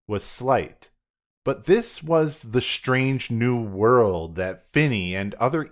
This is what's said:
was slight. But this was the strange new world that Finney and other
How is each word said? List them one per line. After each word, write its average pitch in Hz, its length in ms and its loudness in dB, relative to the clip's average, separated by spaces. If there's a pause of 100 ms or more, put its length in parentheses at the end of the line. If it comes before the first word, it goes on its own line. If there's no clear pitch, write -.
was 101 160 -4
slight. 123 680 -2 (540)
But - 220 -4
this 220 360 2
was 160 420 0
the 117 180 0
strange 131 680 -2
new 120 320 0
world 98 760 2
that 92 260 -6
Finney 110 500 0
and 98 220 -6
other 143 360 -2